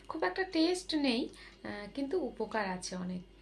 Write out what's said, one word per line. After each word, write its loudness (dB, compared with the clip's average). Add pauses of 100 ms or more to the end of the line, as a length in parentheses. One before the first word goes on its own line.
খুব -2
একটা 2
টেস্ট 2
নেই, 4
আহ, -10
কিন্তু 0
উপকার -2
আছে -4
অনেক। -4 (200)